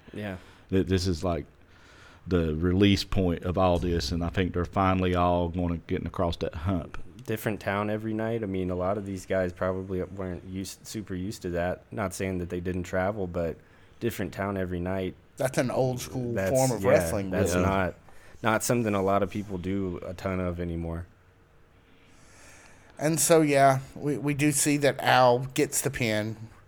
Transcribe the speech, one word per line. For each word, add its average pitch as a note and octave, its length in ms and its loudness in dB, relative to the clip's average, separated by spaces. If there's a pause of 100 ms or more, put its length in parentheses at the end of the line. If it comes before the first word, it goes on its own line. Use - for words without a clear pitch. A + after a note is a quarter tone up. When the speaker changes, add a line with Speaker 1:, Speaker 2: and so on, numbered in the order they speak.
(140)
Speaker 1:
Yeah. G#2 220 -8 (340)
Speaker 2:
th-, F#2+ 160 4
this F#2 200 2
is, E2 160 -2
like, E2 220 -2 (840)
the E2+ 300 2
release F#2 480 4
point F2+ 400 0
of F2+ 140 -2
all F#2 200 4
this, E2+ 340 0
and E2+ 100 -2
I E2+ 60 -2
think F2+ 240 -2
they're F2 140 -2
finally F#2+ 480 2
all F2 340 2
gonna E2+ 380 -2
getting F2+ 200 -4
across E2+ 320 -2
that - 160 -4
hump. E2 440 -4 (260)
Speaker 1:
Different G#2+ 340 -4
town G#2 300 -2
every G#2+ 240 -4
night. A2 300 -2
I G#2+ 40 -4
mean, F#2 240 -2
a F#2 40 -2
lot F2+ 240 0
of G2 80 -8
these G2 180 -8
guys F#2+ 280 0
probably F#2 500 -4
weren't F#2 420 -8
used, F#2 420 -8
super G2 280 -8
used F#2 280 -6
to F2+ 80 -4
that. F2 400 -2
Not G2+ 240 -4
saying F#2+ 240 -2
that F2 120 -6
they F2+ 100 -4
didn't F2+ 240 -4
travel, F#2+ 420 -2
but E2+ 300 -4 (440)
different G#2 320 -4
town G2+ 260 -4
every F2+ 200 -4
night. F#2 360 -4 (240)
Speaker 3:
That's C3 200 -2
an B2+ 120 0
old B2 300 0
school A#2+ 340 -6
Speaker 1:
That's, F#2+ 160 0
Speaker 3:
form C3 200 4
of G#2+ 140 -2
Speaker 1:
yeah, G2 60 6
Speaker 3:
wrestling. F#2+ 400 2
Speaker 1:
that's F#2 240 2
Speaker 2:
Yeah. F2+ 80 4
Speaker 1:
not, F#2+ 320 2 (480)
not A2 200 2
something A#2+ 320 2
a G2 80 2
lot G2 200 4
of F#2+ 80 -2
people G#2 280 -6
do F#2 480 -4
a F#2 80 -8
ton F#2 240 -4
of F2+ 220 -2
anymore. E2+ 460 -4 (1900)
Speaker 3:
And D#3 220 0
so, E3 220 6
yeah, C#3 360 6 (160)
we, C#3 240 -4
we C#3+ 160 0
do D3 180 4
see D3 260 2
that C#3 220 2
Al B2+ 400 6 (140)
gets C#3 260 0
the B2 100 -2
pin. A2 460 0 (320)